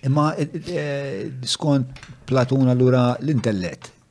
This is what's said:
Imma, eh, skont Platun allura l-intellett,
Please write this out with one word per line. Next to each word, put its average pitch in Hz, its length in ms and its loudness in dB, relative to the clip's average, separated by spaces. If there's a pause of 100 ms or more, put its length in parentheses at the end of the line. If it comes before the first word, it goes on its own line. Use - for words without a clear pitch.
Imma, 147 320 2
eh, 147 920 -6 (140)
skont 135 580 -2 (240)
Platun 131 440 2
allura 123 500 4
l-intellett, 110 720 -2 (200)